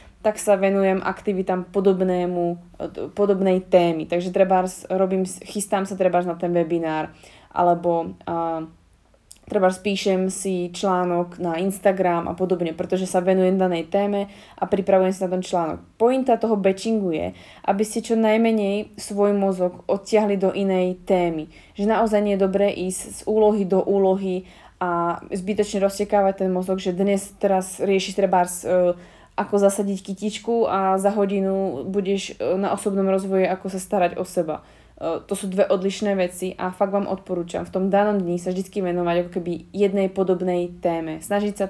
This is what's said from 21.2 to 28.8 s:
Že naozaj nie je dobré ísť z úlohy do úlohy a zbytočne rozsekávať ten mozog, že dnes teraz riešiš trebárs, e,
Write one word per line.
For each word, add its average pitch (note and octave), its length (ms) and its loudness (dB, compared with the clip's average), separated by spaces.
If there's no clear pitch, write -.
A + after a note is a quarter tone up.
Že G#3 220 0
naozaj G#3 260 2
nie G3+ 140 0
je F#3+ 80 2
dobré G3 260 2
ísť F#3 320 -4
z - 220 -14
úlohy G#3+ 400 4
do F#3 160 2
úlohy F#3+ 680 0
a E3+ 400 0
zbytočne G3+ 480 -2
rozsekávať G3 640 2
ten F#3+ 80 2
mozog, F#3 240 -2
že F#3+ 160 -2
dnes G3 400 0
teraz F#3+ 380 0
riešiš F#3+ 400 0
trebárs, F3+ 480 2
e, F3+ 260 4